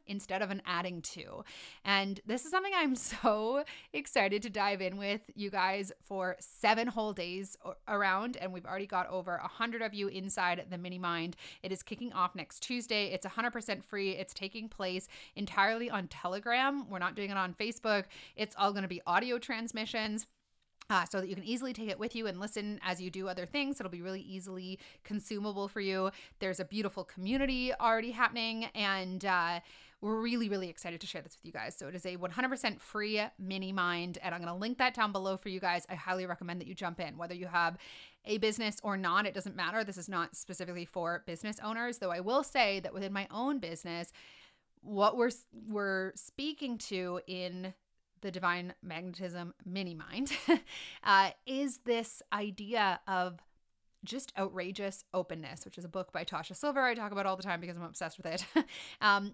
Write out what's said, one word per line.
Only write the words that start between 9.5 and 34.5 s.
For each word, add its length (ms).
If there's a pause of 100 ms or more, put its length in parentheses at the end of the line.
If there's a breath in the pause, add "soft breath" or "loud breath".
of 120
you 160
inside 600
the 80
mini 220
mind. 380 (260 loud breath)
It 80
is 120
kicking 280
off 240
next 240
Tuesday. 540
It's 120
a 40
hundred 220
percent 340
free. 240
It's 240
taking 340
place 400 (300 loud breath)
entirely 520
on 200
Telegram. 800
We're 100
not 160
doing 140
it 80
on 160
Facebook. 500 (320 loud breath)
It's 240
all 140
gonna 160
be 180
audio 320
transmissions. 880 (640)
Uh, 140
so 160
that 80
you 80
can 80
easily 300
take 160
it 100
with 160
you 120
and 120
listen 420
as 200
you 80
do 180
other 180
things. 320
It'll 120
be 120
really 200
easily 580 (240 loud breath)
consumable 640
for 140
you. 300 (280 loud breath)
There's 220
a 40
beautiful 380
community 720
already 380
happening, 640
and, 520
uh, 340 (400 loud breath)
we're 220
really, 260
really 220
excited 320
to 60
share 140
this 160
with 80
you 60
guys. 240
So 120
it 80
is 100
a 100
one 160
hundred 180
percent 300
free 420 (160)
mini 360
mind, 480
and 120
I'm 60
gonna 160